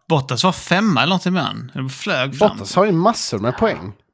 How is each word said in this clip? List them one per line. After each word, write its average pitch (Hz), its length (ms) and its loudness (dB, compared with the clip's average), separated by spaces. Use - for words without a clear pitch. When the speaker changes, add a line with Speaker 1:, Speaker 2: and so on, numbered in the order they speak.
Speaker 1:
Bottas 131 340 0
var 180 80 4
femma 170 520 2
eller 175 120 2
något 175 100 -2
i 180 60 0
början. 117 420 -4
Det 131 160 -6
flög 135 480 -4
fram. 208 120 4
Speaker 2:
Bottas - 260 -6
har 190 100 6
ju 214 60 2
massor 175 480 0
med 110 180 -2
poäng, 104 360 -2